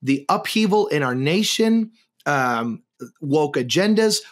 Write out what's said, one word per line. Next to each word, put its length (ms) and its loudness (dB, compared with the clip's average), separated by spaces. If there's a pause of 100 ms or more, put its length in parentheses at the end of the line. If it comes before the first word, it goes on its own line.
the 280 -2
upheaval 580 0
in 160 0
our 140 0
nation, 720 0 (360)
um, 580 -2 (360)
woke 360 0
agendas. 640 2 (140)